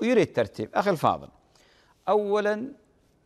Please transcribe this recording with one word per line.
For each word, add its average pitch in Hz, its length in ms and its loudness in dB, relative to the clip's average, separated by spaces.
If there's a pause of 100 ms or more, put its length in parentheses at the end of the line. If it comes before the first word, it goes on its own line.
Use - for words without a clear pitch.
ويريد 220 320 2
ترتيب. 110 400 -4
أخي 196 160 0
الفاضل، 113 380 0 (800)
أولًا 208 640 0 (540)